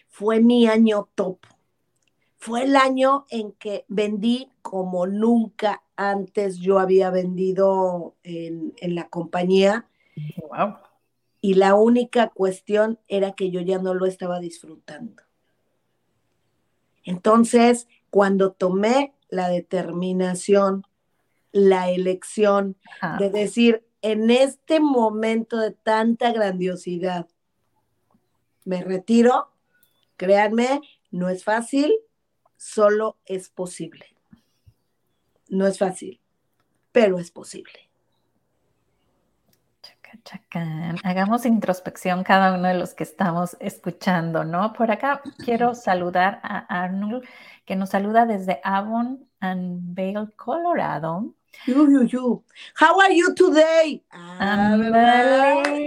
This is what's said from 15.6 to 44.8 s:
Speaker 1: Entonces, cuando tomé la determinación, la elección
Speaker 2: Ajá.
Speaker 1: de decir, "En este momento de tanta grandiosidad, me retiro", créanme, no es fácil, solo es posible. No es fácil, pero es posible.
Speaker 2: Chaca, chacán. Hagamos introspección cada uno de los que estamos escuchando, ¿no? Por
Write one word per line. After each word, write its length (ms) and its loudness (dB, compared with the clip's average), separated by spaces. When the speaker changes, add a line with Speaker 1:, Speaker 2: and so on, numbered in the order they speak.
Speaker 1:
Entonces, 800 2
cuando 420 2
tomé 640 0
la 180 -4
determinación, 1400 -2
la 380 2
elección 840 -2
Speaker 2:
Ajá. 200 -6
Speaker 1:
de 100 0
decir, 560 2
"En 300 0
este 500 2
momento 800 0
de 120 -2
tanta 640 0
grandiosidad, 960 -4
me 180 -6
retiro", 640 2
créanme, 640 2
no 180 -4
es 160 -6
fácil, 480 0
solo 680 0
es 240 -10
posible. 560 -14
No 180 0
es 100 -2
fácil, 440 -6
pero 260 4
es 100 -12
posible. 600 -20
Speaker 2:
Chaca, 420 -20
chacán. 800 -10
Hagamos 420 -2
introspección 800 -2
cada 320 4
uno 140 -2
de 60 0
los 180 -6
que 100 -10
estamos 560 -4
escuchando, 840 -4
¿no? 260 -4
Por 200 -2